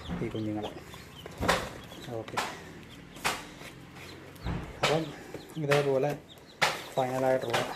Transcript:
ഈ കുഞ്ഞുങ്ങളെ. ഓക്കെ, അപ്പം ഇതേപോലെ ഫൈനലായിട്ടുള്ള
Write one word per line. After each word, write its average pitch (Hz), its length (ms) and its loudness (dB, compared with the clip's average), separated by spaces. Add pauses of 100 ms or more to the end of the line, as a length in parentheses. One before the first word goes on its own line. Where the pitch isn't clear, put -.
(260)
ഈ 113 40 0
കുഞ്ഞുങ്ങളെ. 107 440 -2 (1500)
ഓക്കെ, 113 180 -4 (2500)
അപ്പം 160 140 6 (580)
ഇതേപോലെ 139 560 6 (760)
ഫൈനലായിട്ടുള്ള 131 640 4 (180)